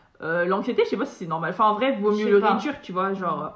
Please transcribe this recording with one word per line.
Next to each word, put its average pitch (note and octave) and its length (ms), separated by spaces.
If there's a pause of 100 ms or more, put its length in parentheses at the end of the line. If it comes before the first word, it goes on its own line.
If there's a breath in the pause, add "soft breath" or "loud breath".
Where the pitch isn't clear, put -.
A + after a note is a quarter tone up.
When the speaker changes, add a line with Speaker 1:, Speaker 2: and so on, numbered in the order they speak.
(240 soft breath)
Speaker 1:
Euh, F3 220
l'anxiété, G#3 400
je - 60
sais A3+ 60
pas B3 100
si - 80
c'est F#3+ 100
normal. D#3+ 240
Enfin, G#3+ 160
en G#3+ 80
vrai, B3 260
vaut G#3 120
Speaker 2:
Je G#3 80
Speaker 1:
mieux G#3+ 60
Speaker 2:
sais A#3 40
Speaker 1:
le G3+ 120
Speaker 2:
pas. G#3+ 120
Speaker 1:
réduire, - 280
tu - 100
vois, F#3+ 220
genre, D#3 420